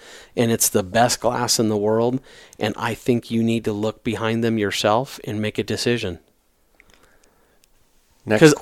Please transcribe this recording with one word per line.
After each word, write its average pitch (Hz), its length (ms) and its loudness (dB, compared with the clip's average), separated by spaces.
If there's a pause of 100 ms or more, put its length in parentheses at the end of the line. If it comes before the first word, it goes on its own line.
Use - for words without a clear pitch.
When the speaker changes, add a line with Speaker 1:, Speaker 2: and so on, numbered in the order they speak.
(360)
Speaker 1:
and 117 160 2
it's - 160 0
the 104 160 0
best 110 360 0
glass 120 380 -2
in 113 100 2
the 107 80 0
world, 113 440 0 (400)
and 107 160 -2
I 113 180 -6
think 117 340 -2
you 113 140 0
need 113 220 0
to 113 80 -2
look 107 320 -4
behind 113 400 -2
them 113 120 0
yourself 107 680 0
and 107 180 -6
make 107 160 -6
a 104 60 0
decision. 107 560 -4 (2000)
Speaker 2:
Next. 110 160 2
Speaker 1:
'Cause, 156 220 10